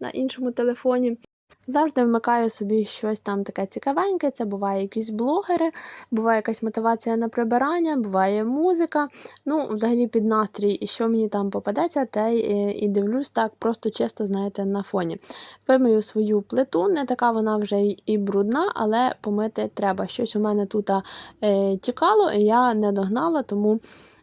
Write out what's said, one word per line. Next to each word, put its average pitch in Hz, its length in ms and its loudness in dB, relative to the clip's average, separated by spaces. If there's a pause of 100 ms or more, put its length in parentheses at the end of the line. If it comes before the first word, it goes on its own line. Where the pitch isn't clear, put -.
на - 100 -6
іншому 254 420 -4
телефоні. 240 680 0 (500)
Завжди 285 360 2
вмикаю 233 460 2
собі 214 340 0
щось 214 360 -6
там 196 240 -4
таке 196 220 -6
цікавеньке. 320 640 -2
Це 254 140 -6
буває 196 380 -2
якісь 220 280 -6
блогери, 320 600 0 (400)
буває 226 280 2
якась 220 240 -4
мотивація 226 540 -2
на 226 120 -2
прибирання, 277 680 0
буває 202 480 2
музика. 311 640 0 (380)
Ну, 294 240 -2
взагалі 226 360 2
під 220 180 0
настрій, 208 480 0
і 196 140 -4
що 226 220 -2
мені 226 200 2
там 202 220 -2
попадеться, 247 540 -2
те 220 300 -2
й, 233 60 2
е, 202 320 0
і 208 160 -2
дивлюсь 208 420 0
так, 226 280 -2
просто 226 320 -2
чисто, 226 360 -4
знаєте, 196 380 -4
на 196 180 -2
фоні. 175 380 -4 (480)
Вимию 247 340 6
свою 208 400 0
плиту, 269 460 0
не 311 160 2
така 247 260 2
вона 220 260 2
вже 208 200 -2
й 202 300 0
і 214 120 2
брудна, 202 560 0
але 226 460 0
помити 214 540 -2
треба. 190 320 0
Щось 226 300 -4
у 208 40 2
мене 208 260 2
тут, 202 240 -2 (520)
е, 196 340 2
тікало, 349 560 2
і 208 100 2
я 233 320 4
не 208 180 2
догнала, 247 500 0
тому 208 380 0 (420)